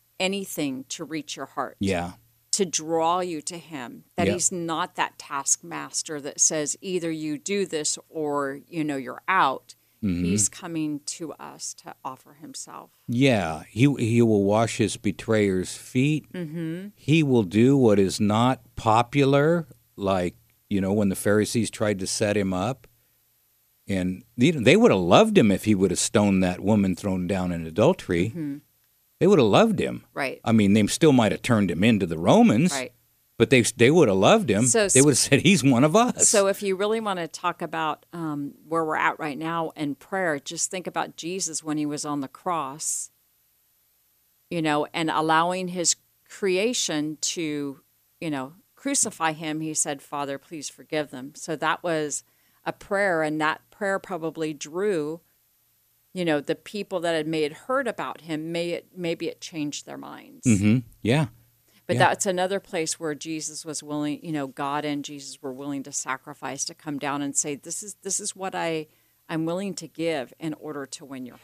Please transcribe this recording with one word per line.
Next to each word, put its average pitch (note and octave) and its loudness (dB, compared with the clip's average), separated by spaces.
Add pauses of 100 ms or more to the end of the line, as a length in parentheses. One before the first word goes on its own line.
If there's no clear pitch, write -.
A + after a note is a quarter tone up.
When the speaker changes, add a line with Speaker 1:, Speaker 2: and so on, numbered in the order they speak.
(200)
Speaker 1:
anything F3+ -4
to E3+ -10
reach D3 -10
your C#3 -10
heart. - -8
Speaker 2:
Yeah. F#2+ -2 (400)
Speaker 1:
To G3+ 0
draw E3 0
you E3+ -6
to E3+ -10
him, D3 -14 (120)
that F3+ 0
Speaker 2:
Yeah. G3+ 0
Speaker 1:
he's F3+ -2
not E3 -4
that - -2
taskmaster D3 -6
that C#3 -10
says, D3+ 0
"Either F3+ -4
you D#3 -4
do G3 -2
this D#3 -4 (100)
or, C#3+ -4
you D#3+ -4
know, C#3+ -2
you're B2+ -8
out." F3 0 (300)
Speaker 2:
Mm-hmm. F2 0
Speaker 1:
He's G#2 2
coming D#3 -6
to - -10
us D3 -14 (100)
to D#3 -16 (100)
offer C3+ -14
himself. D3 -16 (180)
Speaker 2:
Yeah, A2 2
he, C3+ 4
he A#2 2
will G#2+ 4
wash G#2+ 2
his G#2 0
betrayer's G2+ 0
feet. C#3+ -2
Speaker 1:
Mm-hmm. E3+ -8
Speaker 2:
He D#3+ 2
will B2+ 4
do A2+ 4
what A2 6
is F#2+ 2
not A2+ 2 (160)
popular, C#3 4 (300)
like, F#2+ 0 (320)
you G2+ 0
know, F#2+ 0
when G#2 2
the F#2 0
Pharisees G#2+ 2
tried G#2 -2
to F#2 -4
set G#2 0
him G2 0
up. G2 -4 (1040)
And F#2 -2 (120)
they, C#3+ 2
they C#3+ 6
would A3 6
have G2+ 4
loved F3 6
him A#2 8
if F#2 0
he A2 4
would F#2+ 4
have F2+ -2
stoned G2+ 4
that F2+ 0
woman G2 2
thrown F#2 -4
down F#2 -2
in E2 -6
adultery. F#2+ 2
Speaker 1:
Mm-hmm. C#3+ -8 (640)
Speaker 2:
They E3 4
would G3 6
have A2+ 6
loved F3 6
him. - -4 (100)
Speaker 1:
Right. C#3 -6
Speaker 2:
I A#2 2
mean, G#2 6
they G#2+ 6
still D3+ 4
might A2+ 4
have - -6
turned G#2 2
him F2 0
in A2 4
to F#2+ 0
the E2 -4
Romans. D#3 6
Speaker 1:
Right. C3 -6 (440)
Speaker 2:
But A2+ 4
they, B2 8
they A#2+ 4
would D#3+ 6
have F#2+ 2
loved D#3 4
him. G#2+ 2
Speaker 1:
So D#3+ 2
Speaker 2:
They C3 6
would D3 8
have B2 2
said, C3 4
"He's D3+ 4
one C3 6
of D#3 4
us." - 4
Speaker 1:
So G3+ 4
if G3 -2
you F#3+ 0
really G#3 0
want G3+ -4
to E3 -4
talk F3 -6
about, D#3+ -4
um, D3+ -6 (140)
where E3 0
we're D#3 -2
at D3 0
right D3+ -8
now D#3+ -4
in C#3+ -6
prayer, F3 -2
just - -8
think F#3 -8
about D#3 -6
Jesus E3+ -8
when D3+ -4
he D3+ -2
was D3 -6
on D3 -4
the C3 -8
cross, D#3 -6 (1400)
you E3+ -4
know, D3+ 2
and D#3+ -2
allowing E3+ 2
his F3 -2 (320)
creation F3+ -2
to, D3 -6 (400)
you E3 -6
know, C3+ -6 (240)
crucify F#3 -2
him. D#3 -6
He D#3 -6
said, D3 -2
"Father, C#3 -6
please D3+ -14
forgive D3 -6
them." C3+ -14
So D#3+ -8
that D#3+ -2
was D#3 -4 (420)
a E3+ -4
prayer, G3 0
and D3+ -2
that D3+ 0
prayer G3 -4
probably D#3+ -6
drew, E3 -4 (920)
you F3+ -4
know, D3+ 0
the D3+ -4
people G3 -8
that E3+ 0
had D#3 -2
may D#3+ -2
had D3 -2
heard C4 -4
about D3 -8
him, D#3+ -8
may E3+ -4
it, - -8 (100)
maybe E3+ -4
it - -8
changed D3 -8
their C#3 -14
minds. - -10
Speaker 2:
Mm-hmm. G#2+ 4 (240)
Yeah. C3 2 (600)
Speaker 1:
But F3+ 0
Speaker 2:
Yeah. F3+ 6
Speaker 1:
that's - -2
another F#3 -2
place E3 -6
where D#3 -6
Jesus D3+ -10
was D3+ -10
willing, D3 -6
you E3 -8
know, C#3+ -4
God C#3+ -6
and C#3+ -4
Jesus C#3 -14
were C3+ -8
willing C#3 -8
to C#3 -14
sacrifice, C3+ -8
to E3 -10
come D3 -8
down C#3+ -4
and C#3+ -6
say, D3 -4
"This E3 -12
is, G#3 -16
this G3 -6
is G3+ -10
what F#3+ -10
I, E3 -4 (420)
I'm D#3+ -4
willing F3+ -4
to D#3+ -12
give D3+ -4
in D#3 -6
order C#3+ -10
to - -16
win C3 -12
your A#2+ -18